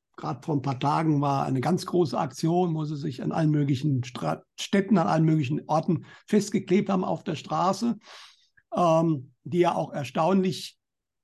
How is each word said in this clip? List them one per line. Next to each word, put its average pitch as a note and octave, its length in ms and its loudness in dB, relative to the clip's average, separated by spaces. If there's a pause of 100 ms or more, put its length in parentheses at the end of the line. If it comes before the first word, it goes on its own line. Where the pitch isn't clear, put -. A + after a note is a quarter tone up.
(160)
gerade D3+ 260 -8
vor D#3 140 -4
ein C#3 60 0
paar C3 180 -4
Tagen D3+ 400 0
war C#3 240 0
eine C3+ 160 -2
ganz D#3+ 260 -2
große F3 320 0
Aktion, E3 580 0
wo D#3 100 -4
sie D3+ 100 -6
sich C#3+ 260 -8
an - 120 -4
allen D#3 180 2
möglichen C#3+ 540 2
Stra-, - 400 -6 (120)
Städten, G3 400 2
an E3 100 4
allen D#3+ 180 2
möglichen D#3 420 0
Orten D#3+ 380 0 (220)
festgeklebt G3+ 640 2
haben F#3+ 140 0
auf - 220 -4
der D#3+ 100 -4
Straße, G3 600 -2 (760)
ähm, E3 580 2 (120)
die E3+ 160 -2
ja E3+ 160 4
auch E3 160 -4
erstaunlich E3 840 -2 (460)